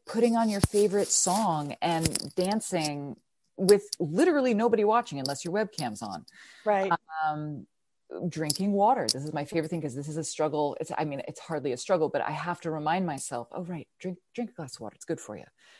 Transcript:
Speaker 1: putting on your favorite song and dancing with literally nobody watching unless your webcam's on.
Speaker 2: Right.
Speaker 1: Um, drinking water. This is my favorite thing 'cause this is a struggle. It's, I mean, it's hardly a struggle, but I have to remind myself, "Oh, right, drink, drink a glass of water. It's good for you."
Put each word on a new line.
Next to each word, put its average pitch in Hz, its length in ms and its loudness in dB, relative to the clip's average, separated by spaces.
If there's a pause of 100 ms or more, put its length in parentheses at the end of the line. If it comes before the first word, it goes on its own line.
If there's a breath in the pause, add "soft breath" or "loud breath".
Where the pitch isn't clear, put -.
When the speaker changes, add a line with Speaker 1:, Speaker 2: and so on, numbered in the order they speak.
Speaker 1:
putting 233 300 4
on 226 120 4
your 202 120 0
favorite 202 480 2
song 175 760 2
and 160 520 0
dancing 156 800 -2 (420)
with 196 300 6 (120)
literally 254 560 4
nobody 220 280 4
watching 220 360 2
unless 139 260 -4
your 170 80 -2
webcam's 160 480 -4
on. 101 240 -8 (400 soft breath)
Speaker 2:
Right. 196 260 2 (320)
Speaker 1:
Um, 151 440 -4 (640)
drinking 160 440 -2
water. 202 380 4
This 135 120 -2
is 156 100 -6
my 147 120 -2
favorite 160 240 -2
thing 170 120 -2
'cause 147 140 -6
this 139 120 -6
is 151 100 -6
a 160 60 -2
struggle. 147 560 0
It's, - 180 -6
I 156 80 0
mean, 139 220 -4
it's 147 120 -12
hardly 143 340 -4
a 123 40 -2
struggle, 160 320 2
but 139 120 0
I - 100 -2
have 156 300 -4
to 165 100 -4
remind 165 340 0
myself, 139 460 -6
"Oh, 180 120 -8
right, 165 240 -10 (120)
drink, 185 200 -8 (140)
drink 240 180 -6
a - 20 -20
glass 143 220 -10
of - 60 -16
water. 107 140 -12
It's - 100 -20
good 160 140 -4
for - 180 -12
you." 69 80 -16 (340 soft breath)